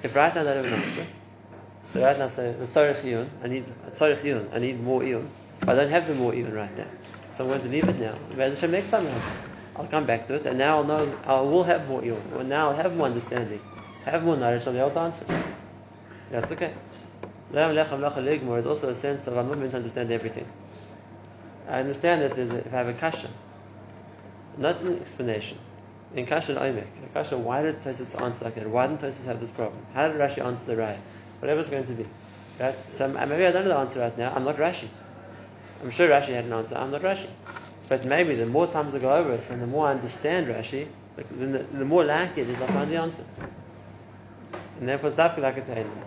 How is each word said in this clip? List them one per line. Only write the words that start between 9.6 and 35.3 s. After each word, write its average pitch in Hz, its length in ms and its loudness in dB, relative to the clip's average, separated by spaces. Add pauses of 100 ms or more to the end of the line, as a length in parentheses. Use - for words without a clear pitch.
I'll - 60 -6
come 151 180 2
back 113 220 2
to 131 80 -2
it, 147 100 -2
and 127 120 0
now 147 200 6
I'll 147 60 4
know 147 420 2
I 135 160 6
will 156 220 6
have 170 260 4
more 131 120 -2
iyun. 113 280 -2
Well, - 140 -4
now 143 260 2
I'll 143 60 2
have 170 200 2
more 156 120 4
understanding, 117 520 -2 (460)
have 165 180 0
more 165 140 4
knowledge, 120 300 2
I'll 127 60 0
be 123 60 0
able 139 120 4
to 160 80 0
answer. 165 260 -2 (1040)
That's 117 220 -2
okay. 160 220 -2 (800)
Le'am 156 200 6
lecha 151 240 2
melacha 143 200 0
ligmor 131 420 2
is 117 80 0
also 147 220 0
a 120 60 0
sense 139 300 -2
of 123 120 0
I'm 120 100 2
not 147 100 0
meant 131 140 -2
to 127 60 -2
understand 117 340 -2
everything. 110 340 -2 (1200)
I 131 100 0
understand 143 420 2
that 139 140 0
there's 123 160 -2
a, 120 60 -2
if 117 160 -6
I 127 40 0
have 123 120 0
a 123 40 -4
kasha, 160 360 -4 (1300)
not 165 240 0
an 175 180 0
explanation, 110 580 -4 (560)
in 127 120 -4
kasha 151 320 0
and - 20 -2
oimek, 120 280 -2 (140)
in - 120 -14
kasha, 147 240 -2
why 123 240 0
did 156 200 -2
Tosfos 127 400 -6
answer 120 220 -4
like 113 120 -6
that? 107 140 -6
Why 123 180 4
didn't 147 120 -2
Tosfos 135 260 -6
have 117 140 -4
this 117 100 -6
problem? 110 300 -4 (140)
How 147 160 4
did 151 80 -4
Rashi 139 260 0
answer 123 220 -4
the 120 100 -2
raya? 110 220 0 (420)
Whatever 147 220 2
it's 143 80 -4
going 135 160 -2
to 123 80 -6
be. 113 120 -4 (540)
Right? 135 160 0 (140)
So - 160 -2
m-, 135 240 0
maybe 165 160 4
I 180 80 8
don't 185 100 4
know 196 60 4
the 160 80 6
answer 131 240 0
right 117 160 0
now. 120 180 0
I'm 127 80 2
not 143 140 0
Rashi. 156 320 0 (920)